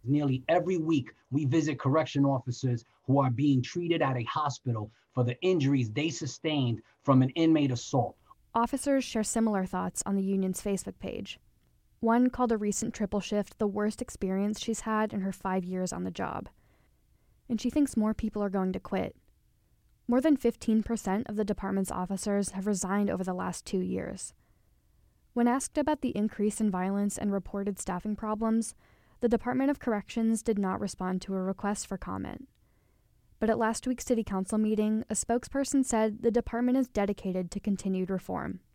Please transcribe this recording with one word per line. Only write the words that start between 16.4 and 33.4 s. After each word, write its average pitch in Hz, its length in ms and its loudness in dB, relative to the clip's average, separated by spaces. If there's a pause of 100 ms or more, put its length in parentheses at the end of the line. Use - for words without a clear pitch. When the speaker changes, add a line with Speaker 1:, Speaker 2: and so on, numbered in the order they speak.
Speaker 2:
And 226 100 -2
she 247 100 -2
thinks 285 280 2
more 214 160 2
people 208 280 -4
are 202 80 0
going 185 240 0
to - 60 -4
quit. - 360 -4 (920)
More 240 140 4
than 294 160 6
fifteen 220 460 2
percent 214 440 -2
of 208 80 -8
the 214 80 0
department's 196 480 -2
officers 196 600 -2
have 190 160 -4
resigned 202 420 0
over 190 140 -2
the 185 100 -2
last 180 320 -6
two 190 140 -2
years. 185 560 -6 (1000)
When 240 140 4
asked 262 300 0
about 294 240 0
the - 140 -2
increase 208 460 0
in 214 80 2
violence 196 480 -2
and 202 160 -2
reported 196 460 -4
staffing 190 360 -4
problems, 220 600 0 (440)
the 240 80 2
Department 254 440 2
of 285 80 -2
Corrections 226 640 0
did 208 160 0
not 196 200 -2
respond 185 440 -4
to 190 100 -6
a 190 80 -2
request 196 460 -4
for 190 100 -6
comment. - 500 -8 (920)
But 220 100 2